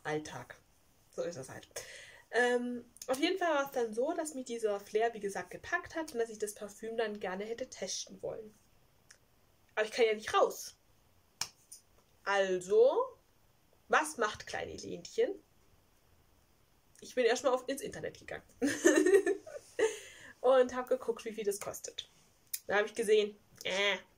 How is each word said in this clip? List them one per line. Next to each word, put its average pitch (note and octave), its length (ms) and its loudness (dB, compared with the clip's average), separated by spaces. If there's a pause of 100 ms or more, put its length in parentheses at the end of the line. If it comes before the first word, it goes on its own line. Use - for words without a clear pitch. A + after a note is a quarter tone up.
Alltag. D3+ 560 -8 (520)
So - 100 -8
ist - 160 -6
das C3 120 -12
halt. - 180 -16 (640)
Ähm, B3 540 0 (220)
auf C4 120 0
jeden F4+ 180 2
Fall E4+ 160 2
war C#4 120 2
es C#4 60 -12
dann A#3 220 -2
so, C4+ 200 0
dass E4 200 -4
mich C4 120 -8
dieser A3 340 -2
Flair, A3 340 0
wie A3 60 -12
gesagt, F#3+ 320 -6
gepackt - 440 -6
hat D#4+ 180 -8
und A#3 60 -6
dass A3+ 100 -2
ich G#3+ 100 -14
das G#3 160 -6
Parfüm A3 420 -10
dann G#3+ 220 -2
gerne G3 260 -6
hätte A#3 240 -8
testen - 520 -8
wollen. - 320 -10 (1200)
Aber G#3+ 100 2
ich G#3+ 60 -10
kann A#3+ 140 4
ja A3 80 4
nicht G#3+ 200 -6
raus. - 420 2 (1500)
Also, G3+ 720 6 (920)
was D4+ 300 4
macht G#3+ 300 -4
kleine - 280 -8
Lenchen? G#3 560 -2 (1700)
Ich - 160 -12
bin B3+ 100 2
erstmal A#3+ 280 4
auf, B3+ 160 -2
ins C4+ 120 -4
Internet - 380 -8
gegangen. - 240 -12 (160)
<laughs> - 840 6 (1000)
Und B3+ 340 6
hab B3 140 -6
geguckt, A#3 360 -2
wie A3 60 -6
viel G#3+ 140 -6
das G3+ 140 0
kostet. - 500 -12 (560)
Da G3 120 0
hab G#3 80 2
ich A3 100 -10
gesehen, G#3 420 4 (260)
äh, G3 340 0 (200)